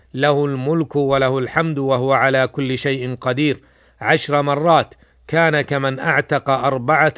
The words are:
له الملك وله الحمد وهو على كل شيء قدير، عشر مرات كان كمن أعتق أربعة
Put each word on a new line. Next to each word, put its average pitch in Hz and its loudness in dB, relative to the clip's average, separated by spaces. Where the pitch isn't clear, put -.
له 143 0
الملك 139 -4
وله 135 0
الحمد 151 -2
وهو 135 0
على 131 2
كل 131 -4
شيء 127 -4
قدير، 131 -2
عشر 143 0
مرات 143 2
كان 156 2
كمن 135 -4
أعتق 143 -2
أربعة 135 0